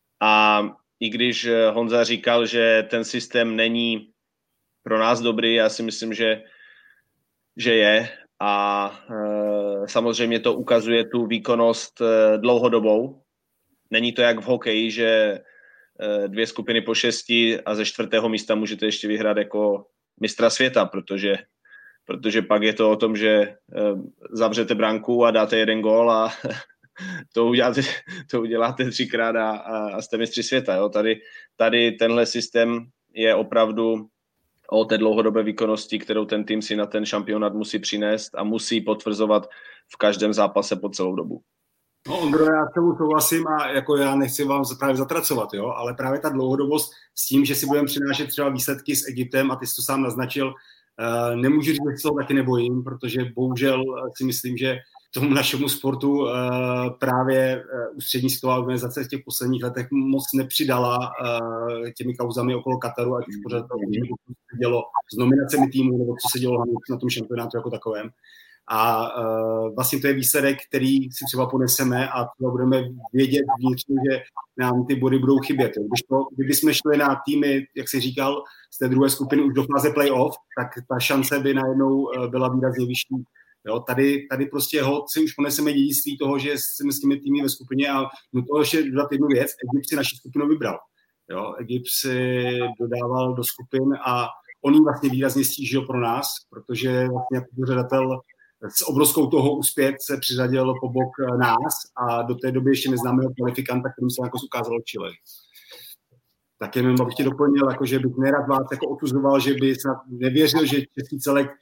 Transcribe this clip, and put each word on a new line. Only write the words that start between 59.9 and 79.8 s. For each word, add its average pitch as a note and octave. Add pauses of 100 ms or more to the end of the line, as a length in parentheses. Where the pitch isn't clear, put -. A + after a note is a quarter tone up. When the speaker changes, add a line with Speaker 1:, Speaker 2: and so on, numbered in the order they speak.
Speaker 2:
moc C3+ (100)
nepřidala, B2+ (280)
eh, A#2
těmi B2
kauzami B2
okolo B2+
Kataru, B2
ať B2
už G2+
pořád A#2
to, -
co A#2+ (180)
se A#2+
dělo A#2+ (300)
s -
nominacemi C3+
týmů, B2+
nebo A#2+
co -
se B2
dělo B2
hlavně A#2+ (160)
na B2+
tom B2+
šampionátu A#2
jako A2+
takovém. A2 (600)
A, A2+ (100)
eh, A2+
vlastně B2+
to C#3
je C#3
výsledek, C#3 (120)
který C3+
si B2+
třeba B2+
poneseme B2+
a B2+
třeba B2+
budeme B2+ (300)
vědět C3+ (140)
vnitřně, B2+ (160)
že B2+ (360)
nám B2+
ty C3+
body C3
budou C3
chybět, C3
jo. G#2
Když A#2+
to, C3 (200)
kdyby C3
jsme D#3
šli D3
na C#3
týmy, C#3+ (100)
jak C3
jsi C3+
říkal, C3+ (280)
z -
té C3
druhé C3
skupiny C#3
už C#3
do C3
fáze C#3